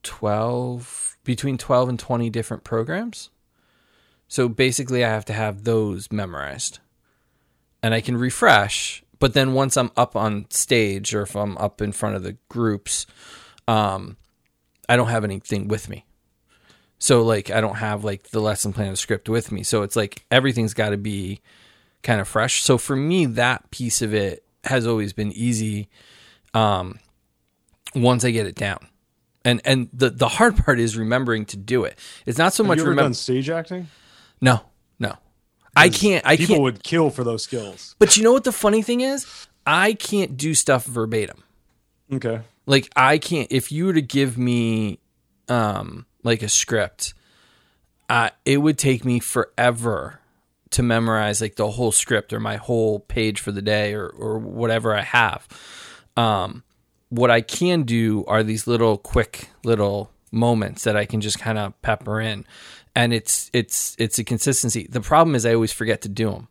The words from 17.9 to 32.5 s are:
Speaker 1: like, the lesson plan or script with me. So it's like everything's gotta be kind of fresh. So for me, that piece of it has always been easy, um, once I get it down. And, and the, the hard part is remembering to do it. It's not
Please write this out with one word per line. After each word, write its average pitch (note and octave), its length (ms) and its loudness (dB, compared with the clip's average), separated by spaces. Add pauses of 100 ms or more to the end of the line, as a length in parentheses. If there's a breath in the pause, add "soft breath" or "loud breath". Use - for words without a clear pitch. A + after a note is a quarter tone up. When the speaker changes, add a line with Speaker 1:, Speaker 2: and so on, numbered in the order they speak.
Speaker 1:
like, G2+ 260 -8
the A2 100 -2
lesson G#2 320 -2
plan G2 200 -4
or F#2+ 40 -8
script - 320 -4
with A2+ 240 -2
me. G2 120 -6
So G#2+ 180 0
it's G2+ 140 -6
like - 340 -4
everything's A#2+ 460 2
gotta G#2+ 220 -2
be G2+ 440 -8 (600 soft breath)
kind A2 180 0
of F#2+ 60 -6
fresh. A2+ 340 0
So B2+ 160 4
for C#3 180 -2
me, D#3+ 300 0
that A#2+ 460 -2
piece A#2+ 320 -4
of G#2+ 100 -2
it G2 300 -2 (220)
has B2+ 200 0
always A2 260 0
been G#2 200 -4
easy, G#2+ 580 -2 (640 soft breath)
um, G2+ 460 0 (960)
once B2 280 4
I B2+ 60 2
get A2+ 160 -2
it F2+ 100 -10
down. G2 320 -6 (560)
And, B2 220 2
and C3 260 2
the, B2+ 200 2
the B2 160 0
hard G#3 280 4
part B2+ 240 2
is A2+ 160 0
remembering A2+ 520 0
to G2+ 100 -14
do G#2+ 260 0
it. - 140 -6 (300 loud breath)
It's A#2+ 100 -2
not F3 160 4